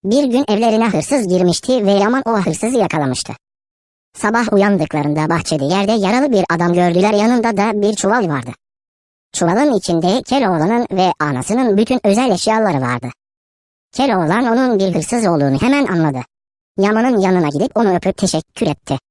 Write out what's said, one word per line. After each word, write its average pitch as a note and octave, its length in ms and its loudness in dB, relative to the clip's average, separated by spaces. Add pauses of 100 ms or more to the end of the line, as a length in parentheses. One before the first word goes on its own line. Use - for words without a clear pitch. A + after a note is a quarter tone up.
Bir B3+ 200 2
gün B3+ 240 0
evlerine A3 400 2
hırsız G3 400 -2
girmişti F#3 580 0
ve G3+ 60 4
Yaman A3 340 2
o A3+ 100 0
hırsızı G3 420 -2
yakalamıştı. D#3 540 -2 (840)
Sabah A3 340 0
uyandıklarında D#3 760 0
bahçede D#3 360 -2
yerde G3 280 0
yaralı A#3 400 0
bir F#3+ 180 2
adam F3 220 2
gördüler, F3+ 400 2
yanında A3+ 440 2
da G#3 260 0
bir G#3 120 0
çuval G3+ 340 0
vardı. B2 220 -4 (800)
Çuvalın A3+ 420 2
içinde F3+ 480 0
Keloğlan'ın A3 680 0
ve F#3 300 0
anasının G3 560 0
bütün A#3 280 0
özel A3 260 2
eşyaları G3+ 500 0
vardı. B2 280 -4 (840)
Keloğlan A3 540 0
onun A#3+ 320 0
bir F#3+ 160 0
hırsız A3 320 -2
olduğunu C#3+ 360 2
hemen C#4 240 2
anladı. D#3 340 0 (580)
Yaman'ın A3 420 2
yanına F#3 280 2
gidip D3 280 -2
onu G#3 200 0
öpüp F#3 200 -2
teşekkür - 500 -4
etti. C#3+ 320 -4 (120)